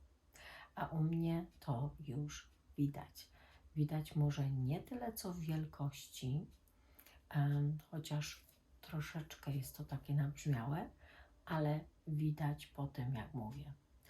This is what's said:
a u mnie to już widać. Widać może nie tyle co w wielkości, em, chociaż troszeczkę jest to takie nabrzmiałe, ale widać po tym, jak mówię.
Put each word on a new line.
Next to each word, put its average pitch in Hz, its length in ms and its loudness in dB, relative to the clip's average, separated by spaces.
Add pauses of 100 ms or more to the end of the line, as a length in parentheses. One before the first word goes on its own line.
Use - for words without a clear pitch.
(760)
a - 100 -2
u 160 180 2
mnie 165 420 4 (140)
to 143 400 0
już 147 500 -4 (280)
widać. - 520 -2 (460)
Widać 151 400 2
może 143 340 4
nie 135 340 0
tyle 240 300 -4
co 185 200 -4
w 175 60 -6
wielkości, 156 1080 -2 (800)
em, 143 500 4 (120)
chociaż 151 540 -4 (360)
troszeczkę - 720 -4
jest 139 260 -2
to 151 80 -6
takie 143 280 -2
nabrzmiałe, 143 760 2 (560)
ale 156 340 4 (280)
widać 151 600 2
po 139 200 -4
tym, 131 280 -2
jak 110 180 -6
mówię. 127 400 -6 (360)